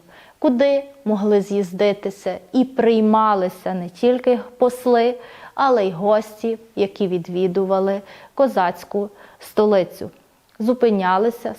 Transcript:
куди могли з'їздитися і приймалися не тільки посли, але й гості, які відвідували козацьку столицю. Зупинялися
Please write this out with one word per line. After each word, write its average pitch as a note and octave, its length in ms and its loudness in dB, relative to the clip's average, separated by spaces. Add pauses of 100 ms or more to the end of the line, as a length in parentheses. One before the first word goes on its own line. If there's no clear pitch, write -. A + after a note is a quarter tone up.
(400)
куди C#4 440 2 (220)
могли G#3 360 2
з'їздитися G3 960 -4 (140)
і B3+ 140 2
приймалися G#3+ 1080 0
не F3+ 160 -8
тільки B3 500 0 (180)
посли, B3 580 2 (400)
але B3 300 2
й F#3+ 60 -2
гості, G#3+ 680 -2 (180)
які G3 320 -2
відвідували F#3+ 960 -2 (320)
козацьку G3+ 760 -2 (300)
столицю. G3+ 720 0 (480)
Зупинялися A3 1000 0